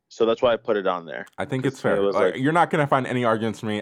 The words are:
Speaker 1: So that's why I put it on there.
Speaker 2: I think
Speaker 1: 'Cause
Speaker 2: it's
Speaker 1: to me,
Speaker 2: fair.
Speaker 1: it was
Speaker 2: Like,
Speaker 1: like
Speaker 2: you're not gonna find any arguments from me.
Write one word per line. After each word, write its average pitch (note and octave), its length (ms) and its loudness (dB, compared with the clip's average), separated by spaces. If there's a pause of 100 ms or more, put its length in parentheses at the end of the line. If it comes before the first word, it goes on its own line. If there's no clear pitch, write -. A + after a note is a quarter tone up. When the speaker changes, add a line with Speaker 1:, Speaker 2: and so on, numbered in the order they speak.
Speaker 1:
So - 160 -2
that's A2+ 160 0
why B2 120 4
I A2 40 0
put A2 200 -2
it F#2+ 100 -2
on F2 180 -2
there. C2+ 200 -12 (120)
Speaker 2:
I G2 80 -6
think C3 180 -4
Speaker 1:
'Cause C3+ 100 -2
Speaker 2:
it's - 80 -18
Speaker 1:
to - 60 -2
me, G2+ 80 2
Speaker 2:
fair. G2 80 0
Speaker 1:
it - 20 2
was G2 100 0
Speaker 2:
Like, F2+ 180 2
Speaker 1:
like B2 80 -8
Speaker 2:
you're C#3+ 120 2
not E3 160 4
gonna C#3+ 180 2
find C3+ 200 2
any B2 160 -2
arguments A2 380 0
from A2 80 -6
me. G#2 120 -2